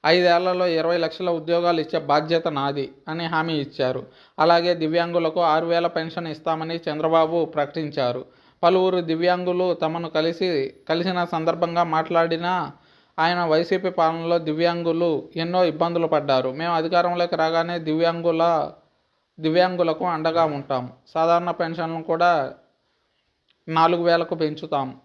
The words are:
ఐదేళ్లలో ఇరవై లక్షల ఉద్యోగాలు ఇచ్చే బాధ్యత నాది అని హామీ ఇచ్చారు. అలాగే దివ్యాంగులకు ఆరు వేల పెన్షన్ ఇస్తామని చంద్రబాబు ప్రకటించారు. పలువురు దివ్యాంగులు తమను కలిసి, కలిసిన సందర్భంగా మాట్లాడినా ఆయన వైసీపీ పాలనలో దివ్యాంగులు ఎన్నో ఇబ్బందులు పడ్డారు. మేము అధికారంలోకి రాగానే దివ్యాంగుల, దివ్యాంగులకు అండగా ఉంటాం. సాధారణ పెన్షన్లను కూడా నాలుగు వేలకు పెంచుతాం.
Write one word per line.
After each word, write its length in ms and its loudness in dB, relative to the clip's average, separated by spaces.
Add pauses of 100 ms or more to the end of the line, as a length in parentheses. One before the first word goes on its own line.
ఐదేళ్లలో 600 4
ఇరవై 300 0
లక్షల 340 -2
ఉద్యోగాలు 500 0
ఇచ్చే 180 -4
బాధ్యత 500 0
నాది 440 -4 (160)
అని 180 -6
హామీ 280 -2
ఇచ్చారు. 520 -4 (320)
అలాగే 360 4
దివ్యాంగులకు 640 0
ఆరు 260 2
వేల 200 0
పెన్షన్ 420 -6
ఇస్తామని 480 -6
చంద్రబాబు 680 0
ప్రకటించారు. 800 -4 (380)
పలువురు 380 4
దివ్యాంగులు 760 0
తమను 360 -4
కలిసి, 640 -2 (140)
కలిసిన 360 0
సందర్భంగా 580 0
మాట్లాడినా 920 0 (460)
ఆయన 260 2
వైసీపీ 460 0
పాలనలో 480 0
దివ్యాంగులు 1000 0
ఎన్నో 280 0
ఇబ్బందులు 420 0
పడ్డారు. 420 2
మేము 260 -4
అధికారంలోకి 640 0
రాగానే 420 0
దివ్యాంగుల, 920 0 (680)
దివ్యాంగులకు 680 2
అండగా 380 0
ఉంటాం. 480 -4 (220)
సాధారణ 360 2
పెన్షన్లను 520 -4
కూడా 520 2 (1120)
నాలుగు 340 2
వేలకు 320 2
పెంచుతాం. 680 -4